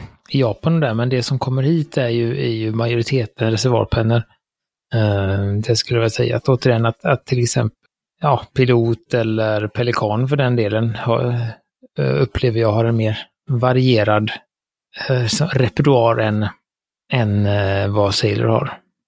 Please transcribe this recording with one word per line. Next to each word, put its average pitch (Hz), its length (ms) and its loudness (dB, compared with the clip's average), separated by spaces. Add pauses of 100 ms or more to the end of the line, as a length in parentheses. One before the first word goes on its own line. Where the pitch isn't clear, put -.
(280)
i 139 120 0
Japan 151 400 0
där, 127 140 0
men 117 140 0
det 127 140 0
som 131 160 -4
kommer 131 240 -2
hit 151 360 0
är 127 100 0
ju, 117 320 -2
är 127 100 -2
ju 110 220 -4
majoriteten 117 800 -2
reservoarpennor. 113 720 2 (720)
Eh, 98 580 0
det 107 240 0
skulle - 200 -2
jag 113 60 2
vilja 113 80 0
säga 120 260 -2
att - 120 -8
återigen 120 380 2
att, - 180 -4
att 147 220 -2
till 123 160 0
exempel, 117 340 -2 (440)
ja, 143 340 0
Pilot 120 600 0
eller 110 540 -2
Pelikan 120 600 -2
för 147 80 -2
den 127 200 0
delen 110 380 0
har, 120 320 -2 (720)
eh, 135 240 0
upplever 120 380 0
jag 110 120 2
har 113 120 2
en 117 120 0
mer 107 220 -2 (320)
varierad, 120 800 2 (800)
eh, 123 180 0
så-, 143 260 -2
repertoar 123 640 2
än, 107 300 0 (640)
än, 104 340 2
eh, 101 420 0
vad 101 260 0
Sailor 110 320 0
har. 113 340 0 (280)